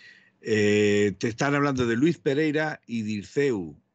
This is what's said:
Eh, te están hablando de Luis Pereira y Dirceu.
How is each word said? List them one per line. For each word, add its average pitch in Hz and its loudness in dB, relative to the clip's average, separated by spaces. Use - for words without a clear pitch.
Eh, 104 2
te 123 -4
están 139 -2
hablando 139 0
de 113 0
Luis 160 2
Pereira 151 -2
y 117 -6
Dirceu. 104 -4